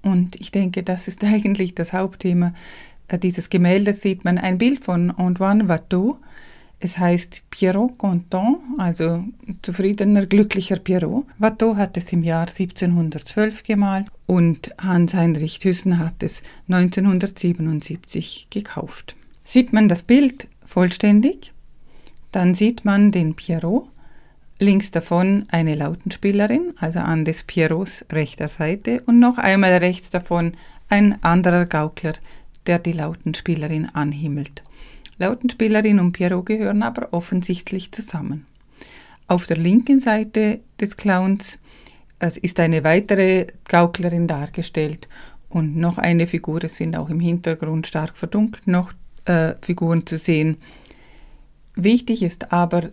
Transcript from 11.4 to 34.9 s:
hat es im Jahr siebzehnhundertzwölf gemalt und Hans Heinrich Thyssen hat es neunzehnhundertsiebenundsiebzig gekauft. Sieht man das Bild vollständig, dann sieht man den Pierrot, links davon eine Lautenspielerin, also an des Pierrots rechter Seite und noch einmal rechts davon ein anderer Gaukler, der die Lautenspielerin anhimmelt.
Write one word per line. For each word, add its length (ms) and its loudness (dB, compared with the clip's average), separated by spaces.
hat 200 -2
es 160 -6
im 120 2
Jahr 260 -2
siebzehnhundertzwölf 1120 -2
gemalt 460 0
und 520 0
Hans 360 2
Heinrich 460 0
Thyssen 400 0
hat 240 -6
es 180 -8
neunzehnhundertsiebenundsiebzig 1800 -2
gekauft. 640 -12
Sieht 280 2
man 140 6
das 160 2
Bild 460 2
vollständig, 840 2
dann 240 2
sieht 280 0
man 280 4
den 240 0
Pierrot, 520 -4
links 320 2
davon 640 0
eine 240 0
Lautenspielerin, 1040 -2
also 180 -4
an 260 0
des 200 -4
Pierrots 640 -2
rechter 380 -4
Seite 580 -4
und 140 8
noch 180 4
einmal 360 4
rechts 360 0
davon 440 -2
ein 340 4
anderer 440 4
Gaukler, 480 -4
der 140 0
die 100 -4
Lautenspielerin 960 -6
anhimmelt. 800 -6